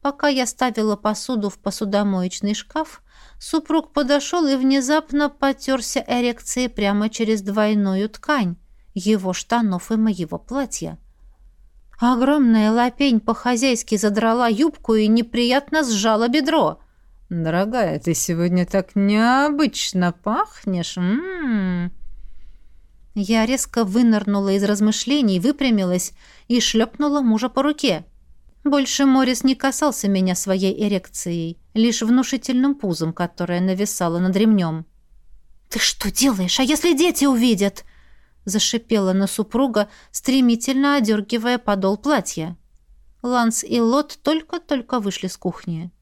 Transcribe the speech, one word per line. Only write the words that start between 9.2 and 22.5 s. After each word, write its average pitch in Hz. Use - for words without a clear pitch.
штанов 214
и 226
моего 180
платья. 170
Огромная 240
лапень 240
по-хозяйски 233
задрала 220
юбку 233
и 214
неприятно 240
сжала 220
бедро. 277
"Дорогая, 175
ты 170
сегодня 175
так 185
необычно 220
пахнешь. 208
М-м-м". 202